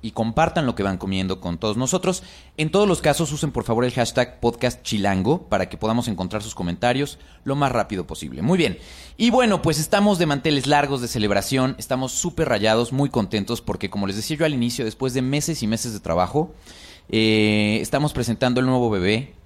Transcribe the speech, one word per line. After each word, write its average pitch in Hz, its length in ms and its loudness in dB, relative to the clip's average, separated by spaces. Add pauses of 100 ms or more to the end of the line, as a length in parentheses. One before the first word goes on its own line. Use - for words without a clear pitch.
y 110 100 -8
compartan 143 560 0
lo 120 80 -2
que 101 80 -2
van 95 160 0
comiendo 95 420 -2
con 87 160 -6
todos 104 200 -2
nosotros. 175 440 0 (360)
En 156 120 -2
todos 202 180 4
los 175 140 2
casos, 151 300 2
usen 151 200 -4
por 113 120 -4
favor 120 220 2
el 123 60 0
hashtag - 480 0
podcast 120 440 -2
chilango 101 640 0
para 95 200 0
que - 100 -14
podamos 113 300 0
encontrar 98 360 -4
sus 110 100 -12
comentarios 120 640 -2 (260)
lo 135 120 -2
más 139 160 2
rápido 101 340 -2
posible. 73 380 -8
Muy 156 120 4
bien. 139 220 2 (400)
Y 233 140 4
bueno, 240 320 2
pues 156 160 0
estamos 202 400 2
de 175 80 2
manteles 143 400 0
largos, 143 340 2
de 120 60 -4
celebración. 113 720 0
Estamos 131 320 -4
súper - 380 -2
rayados, 110 440 2
muy 139 160 0
contentos 107 520 -2
porque, 95 280 -6
como 101 160 -4
les 95 100 -4
decía 110 220 -4
yo 160 80 2
al 156 80 2
inicio, 120 320 -2
después 123 300 -4
de 131 80 0
meses 147 400 -2
y 110 40 -2
meses 113 260 -2
de 104 60 -8
trabajo, 90 540 0 (560)
eh, 107 720 4
estamos 147 320 0
presentando 123 460 0
el 127 80 2
nuevo 123 240 2
bebé. 107 420 0 (120)